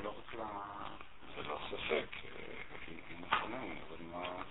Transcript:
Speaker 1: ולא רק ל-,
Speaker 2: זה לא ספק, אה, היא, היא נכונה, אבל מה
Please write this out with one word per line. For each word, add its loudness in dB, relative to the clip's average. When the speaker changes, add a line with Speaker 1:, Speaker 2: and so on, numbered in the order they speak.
Speaker 1:
ולא 2
רק -2
ל-, -2
Speaker 2:
זה 0
לא 2
ספק, 6
אה, -4
היא, -4
היא -4
נכונה, 4
אבל -4
מה 0